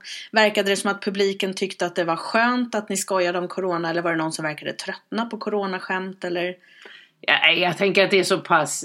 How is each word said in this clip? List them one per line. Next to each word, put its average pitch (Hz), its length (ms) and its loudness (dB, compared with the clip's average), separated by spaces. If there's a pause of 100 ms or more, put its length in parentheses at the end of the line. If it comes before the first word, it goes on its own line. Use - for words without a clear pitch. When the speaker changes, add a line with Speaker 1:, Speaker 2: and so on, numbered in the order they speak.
(320)
Speaker 1:
Verkade 208 380 4
det 196 60 4
som 196 140 -2
att 196 140 -4
publiken 196 500 0
tyckte 185 320 -4
att 175 100 -4
det 175 80 2
var 165 120 0
skönt 240 580 0
att 214 140 -4
ni 196 80 -2
skojade 180 420 0
om 175 100 -4
corona, 170 420 -2
eller 170 120 -2
var 170 80 0
det 165 80 0
någon 160 140 -2
som 160 120 -6
verkade 147 280 -6
tröttna - 540 -8
på 220 120 -10
coronaskämt, 190 840 -4
eller? 180 320 -4 (640)
Speaker 2:
Ja, 151 300 4
jag 170 280 2
tänker 196 260 4
att 180 60 2
det 196 80 6
är 175 60 4
så 180 140 2
pass 151 460 2